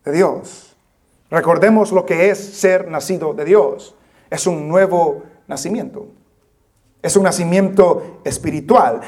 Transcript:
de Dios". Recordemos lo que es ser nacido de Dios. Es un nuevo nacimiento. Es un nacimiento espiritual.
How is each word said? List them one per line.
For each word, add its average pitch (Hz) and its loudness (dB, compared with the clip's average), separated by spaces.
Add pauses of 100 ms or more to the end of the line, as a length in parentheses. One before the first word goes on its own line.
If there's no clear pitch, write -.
de 143 -4
Dios". - -4 (540)
Recordemos 185 2
lo 180 2
que 175 2
es 196 -2
ser 185 0
nacido 160 -4
de 151 -8
Dios. 175 2 (360)
Es 160 -6
un 151 -4
nuevo 170 2 (240)
nacimiento. - -10 (920)
Es 165 -2
un 196 4
nacimiento 185 0
espiritual. 143 0